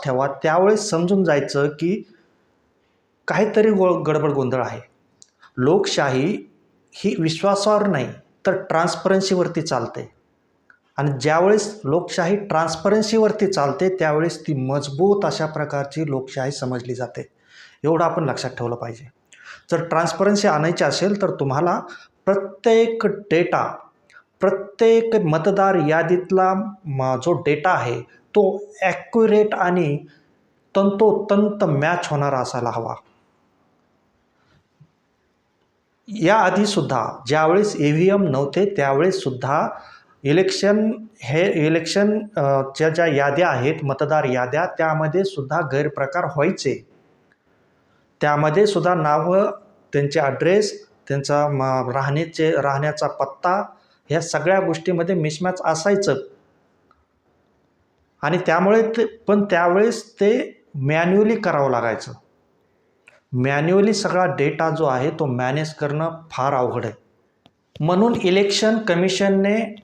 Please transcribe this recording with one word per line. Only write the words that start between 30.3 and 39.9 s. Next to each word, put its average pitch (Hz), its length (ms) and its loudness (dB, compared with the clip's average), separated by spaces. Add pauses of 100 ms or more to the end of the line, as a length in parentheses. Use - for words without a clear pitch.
तंतोतंत 202 880 2
मॅच 160 460 0
होणारा 143 280 -2
असायला 120 320 -4
हवा. 117 240 -6 (3250)
याआधीसुद्धा 185 1000 0 (180)
ज्यावेळेस 160 500 2
ईव्हीएम 175 460 2
नव्हते, 165 540 0
त्यावेळेससुद्धा 143 920 0 (540)